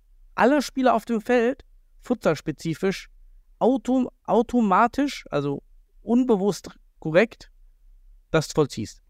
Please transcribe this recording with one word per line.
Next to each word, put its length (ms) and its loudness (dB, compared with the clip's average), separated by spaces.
alle 280 2
Spieler 320 0
auf 100 -2
dem 160 -4
Feld, 440 -2
futsalspezifisch, 1080 -4
autom-, 480 0
automatisch, 1080 0
also 320 -4
unbewusst 680 0
korrekt, 520 0
das 220 0
vollziehst. 580 -4